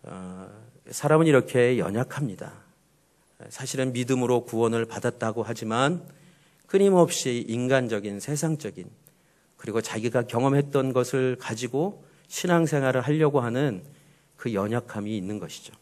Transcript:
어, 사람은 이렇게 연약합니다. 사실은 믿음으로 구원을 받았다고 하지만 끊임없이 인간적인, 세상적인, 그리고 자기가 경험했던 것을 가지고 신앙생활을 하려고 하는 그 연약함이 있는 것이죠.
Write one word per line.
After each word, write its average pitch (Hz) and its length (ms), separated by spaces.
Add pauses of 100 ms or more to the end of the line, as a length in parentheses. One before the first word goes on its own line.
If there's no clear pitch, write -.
어, 92 460 (400)
사람은 156 380
이렇게 127 500
연약합니다. 107 760 (960)
사실은 131 420
믿음으로 123 540
구원을 117 400
받았다고 113 580
하지만 117 640 (600)
끊임없이 175 800
인간적인, 113 720
세상적인, 143 680 (680)
그리고 110 240
자기가 113 420
경험했던 135 680
것을 127 440
가지고 127 680 (240)
신앙생활을 147 720
하려고 147 400
하는 120 420 (540)
그 120 160
연약함이 107 640
있는 98 200
것이죠. - 440